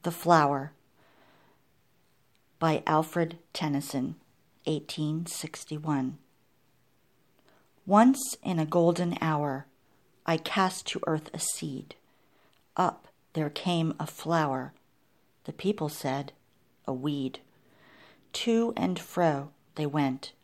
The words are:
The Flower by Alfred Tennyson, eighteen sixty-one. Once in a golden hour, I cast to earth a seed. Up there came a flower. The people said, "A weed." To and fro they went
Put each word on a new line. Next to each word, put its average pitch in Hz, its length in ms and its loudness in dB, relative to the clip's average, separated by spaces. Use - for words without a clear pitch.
The 175 80 -2
Flower 151 600 4
by 160 260 2
Alfred 165 540 0
Tennyson, 143 640 -4
eighteen 156 580 -4
sixty-one. 151 960 -6
Once 233 320 8
in 180 160 0
a 156 80 0
golden 175 520 2
hour, 147 460 0
I 165 100 2
cast - 520 -2
to - 180 -6
earth 156 260 -2
a 160 60 -8
seed. - 560 -6
Up - 300 0
there 156 160 -2
came 165 500 0
a 151 60 -4
flower. 147 680 -2
The - 80 -12
people 185 360 -2
said, 139 420 -4
"A - 80 -4
weed." 135 460 -4
To 233 440 2
and 180 220 0
fro 156 500 0
they 151 140 -4
went 139 460 -2